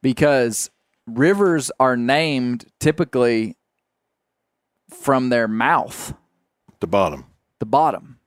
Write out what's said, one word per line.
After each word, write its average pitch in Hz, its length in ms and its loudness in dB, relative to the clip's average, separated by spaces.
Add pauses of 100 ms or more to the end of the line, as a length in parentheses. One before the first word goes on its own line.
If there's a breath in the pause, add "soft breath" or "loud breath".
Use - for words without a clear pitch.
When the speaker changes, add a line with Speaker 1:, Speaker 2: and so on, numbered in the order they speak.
Speaker 1:
because 127 680 0 (360)
rivers 160 640 2 (100)
are 131 160 2
named 127 680 -2 (140)
typically 123 760 0 (1300)
from 131 380 0
their 117 200 0
mouth. 117 680 -2 (680)
Speaker 2:
The - 60 -6
bottom. 80 400 0 (320)
Speaker 1:
The 113 80 -8
bottom. 131 600 -2